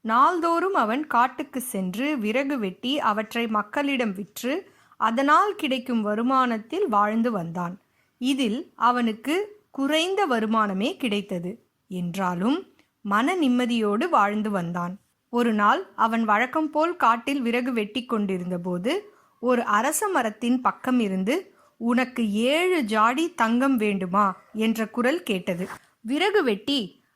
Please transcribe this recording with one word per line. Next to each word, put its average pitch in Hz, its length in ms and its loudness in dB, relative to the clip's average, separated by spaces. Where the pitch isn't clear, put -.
நாள்தோறும் 339 720 2
அவன் 262 340 0
காட்டுக்கு 254 540 -2
சென்று 214 560 -4
விறகு 254 420 -2
வெட்டி 226 400 -4
அவற்றை 220 480 -2
மக்களிடம் 240 640 -2
விற்று 247 580 -8
அதனால் 294 580 2
கிடைக்கும் 247 500 -2
வருமானத்தில் 247 840 0
வாழ்ந்து 220 440 2
வந்தான். 175 500 -6
இதில் 262 580 -2
அவனுக்கு 240 600 0
குறைந்த 330 560 0
வருமானமே 220 680 0
கிடைத்தது. 202 720 -4
என்றாலும் 180 800 -2
மன 226 340 0
நிம்மதியோடு 247 760 2
வாழ்ந்து 214 400 2
வந்தான். 175 500 -4
ஒரு 240 240 2
நாள் 220 420 2
அவன் 226 280 2
வழக்கம் 254 460 0
போல் 330 260 0
காட்டில் 254 460 2
விறகு 240 320 -2
வெட்டி 226 320 -4
கொண்டிருந்த 190 520 -2
போது 185 560 -4
ஒரு 240 240 2
அரச 269 440 0
மரத்தின் 247 540 0
பக்கம் 247 380 0
இருந்து, 208 560 -2
"உனக்கு 240 540 0
ஏழு 294 520 2
ஜாடி 233 500 0
தங்கம் 247 440 2
வேண்டுமா?" 196 640 0
என்ற 220 360 0
குரல் 269 340 0
கேட்டது. 185 440 -4
விறகு 349 420 0
வெட்டி 226 580 -2